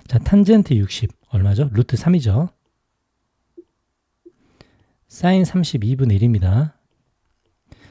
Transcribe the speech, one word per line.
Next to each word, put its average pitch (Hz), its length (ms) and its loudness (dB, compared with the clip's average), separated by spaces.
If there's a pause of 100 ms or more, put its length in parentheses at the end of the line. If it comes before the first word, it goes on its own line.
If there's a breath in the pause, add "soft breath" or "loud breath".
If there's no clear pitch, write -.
자, 123 140 0
탄젠트 202 540 2
육십, 104 360 -4 (200)
얼마죠? 98 420 0
루트 117 240 -2
삼이죠. 151 540 0 (2500)
사인 185 360 0
삼십 160 380 -4
이분의 123 340 0
일입니다. 107 580 0 (1160 soft breath)